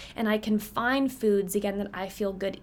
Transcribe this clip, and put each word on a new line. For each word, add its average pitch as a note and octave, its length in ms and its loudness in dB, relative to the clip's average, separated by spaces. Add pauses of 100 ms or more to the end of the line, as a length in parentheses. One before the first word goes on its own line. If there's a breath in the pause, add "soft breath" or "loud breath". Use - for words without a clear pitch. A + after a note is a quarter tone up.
(180 loud breath)
and A3 100 0
I G#3+ 100 4
can G#3+ 220 2
find B3+ 500 0
foods, G3+ 460 2
again, G3+ 220 0
that G3+ 160 -4
I F#3+ 160 -6
feel G3 240 -2
good F#3+ 300 -4